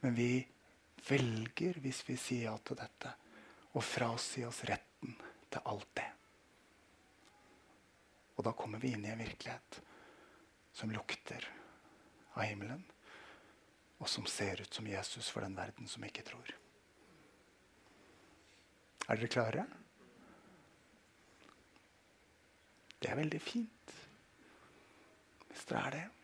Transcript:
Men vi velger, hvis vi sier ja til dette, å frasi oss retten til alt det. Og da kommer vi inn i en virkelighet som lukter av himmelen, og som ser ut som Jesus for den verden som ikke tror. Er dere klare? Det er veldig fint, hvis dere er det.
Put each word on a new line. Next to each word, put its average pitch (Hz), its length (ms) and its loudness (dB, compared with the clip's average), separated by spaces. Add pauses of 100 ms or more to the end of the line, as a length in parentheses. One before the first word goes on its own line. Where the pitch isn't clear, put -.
Men 120 100 8
vi 120 140 8 (800)
velger, 131 720 4
hvis 131 240 0
vi 127 120 2
sier 120 280 2
ja 110 160 0
til - 160 -4
dette, - 320 -8 (640)
å 123 80 4
frasi 120 640 2
oss - 220 -6
retten - 480 -4 (340)
til - 200 -2
alt 104 280 -4
det. - 80 -2 (2250)
Og 117 80 6
da 110 80 4
kommer 107 240 -2
vi 127 160 4
inn 104 80 -2
i 107 80 -2
en 113 80 -4
virkelighet - 640 -8 (1000)
som 110 160 0
lukter - 480 -4 (960)
av 104 80 2
himmelen, 107 400 -4 (1120)
og - 80 -2
som - 240 0
ser 98 320 0
ut - 100 -8
som 110 140 -4
Jesus 101 400 -2
for 110 160 0
den 95 160 -2
verden - 320 -6
som - 160 -6
ikke - 160 -8
tror. - 320 -10 (2500)
Er 113 80 8
dere 117 160 2
klare? 120 320 4 (3250)
Det - 100 2
er - 80 2
veldig 151 240 4
fint, - 520 -2 (1600)
hvis - 160 -10
dere - 220 4
er 139 100 -2
det. 165 80 -4 (180)